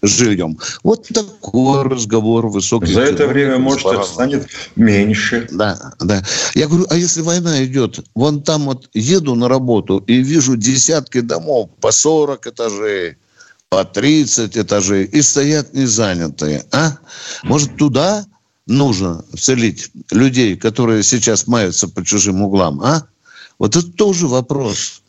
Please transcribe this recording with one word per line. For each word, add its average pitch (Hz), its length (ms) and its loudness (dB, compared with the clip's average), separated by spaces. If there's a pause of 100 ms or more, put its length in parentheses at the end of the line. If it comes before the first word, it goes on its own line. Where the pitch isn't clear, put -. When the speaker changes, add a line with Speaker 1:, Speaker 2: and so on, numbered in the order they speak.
Speaker 1:
жильём». 101 560 0 (240)
Вот - 260 0
такой 139 800 0
разговор 113 600 0
высоких 101 400 -2
Speaker 2:
За 98 120 2
это 143 240 2
Speaker 1:
чиновников 135 80 0
Speaker 2:
время, 139 240 2
Speaker 1:
из 127 40 2
Speaker 2:
может, 135 180 0
их - 60 -6
Speaker 1:
парламента. 95 280 -2
Speaker 2:
станет 123 360 -2 (280)
меньше. 107 760 2
Speaker 1:
Да, 98 280 -2 (200)
да. 104 240 0 (320)
Я 147 140 0
говорю: 170 220 2
«А 151 60 0
если 175 260 -2
война 165 420 0
идёт, 127 360 -2 (140)
вон 147 280 0
там 151 240 0
вот 131 260 -6
еду 139 420 0
на 120 140 2
работу 120 580 0
и 117 140 4
вижу 131 360 2
десятки 131 680 0
домов 139 480 -2 (100)
по - 100 0
сорок 147 560 0
этажей, 101 680 -4 (540)
по 95 160 2
тридцать 117 720 2
этажей, 98 480 0
и 147 160 2
стоят 143 500 0
незанятые, 90 960 0
а? 147 280 0 (460)
Может, 139 320 0
туда 156 500 2 (420)
нужно 98 640 0
вселить 113 580 -2 (200)
людей, 120 460 2
которые 113 480 0
сейчас 113 420 0
маются 110 420 0
по 87 160 -8
чужим 101 380 0
углам, 92 400 0
а?» 147 240 0 (540)
Вот 107 160 0
это 170 160 0
тоже 185 340 0
вопрос. 127 840 -4